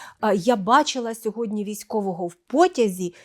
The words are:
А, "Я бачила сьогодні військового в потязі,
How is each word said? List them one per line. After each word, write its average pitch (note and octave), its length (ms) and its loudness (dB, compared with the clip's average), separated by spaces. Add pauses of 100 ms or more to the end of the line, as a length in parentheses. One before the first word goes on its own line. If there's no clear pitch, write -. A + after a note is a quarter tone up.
(200)
А, G#3+ 120 2
"Я G#3+ 240 2
бачила A#3 580 2
сьогодні G#3+ 500 -6
військового G3 640 -6
в E3+ 80 -10
потязі, A3+ 800 0 (100)